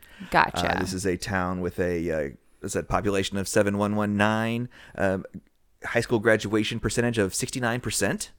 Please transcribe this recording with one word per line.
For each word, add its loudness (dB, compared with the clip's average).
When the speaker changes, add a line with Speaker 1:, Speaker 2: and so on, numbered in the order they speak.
Speaker 1:
Gotcha. 4
Speaker 2:
Uh, -2
this -2
is -4
a 2
town -2
with -4
a, 0
uh, 0
as -6
I 2
said, -6
population 0
of -2
seven 2
one 0
one 0
nine, 0
um, 0
high 0
school 0
graduation 2
percentage 0
of 0
sixty-nine -2
percent. -2